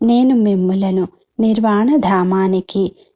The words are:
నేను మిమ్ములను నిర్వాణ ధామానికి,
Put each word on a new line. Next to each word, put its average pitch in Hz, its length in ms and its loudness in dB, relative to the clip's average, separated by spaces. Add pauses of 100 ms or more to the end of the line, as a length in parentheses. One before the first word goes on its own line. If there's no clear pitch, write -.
నేను 247 340 2
మిమ్ములను 190 720 0 (320)
నిర్వాణ 220 560 0
ధామానికి, 190 1000 -2 (200)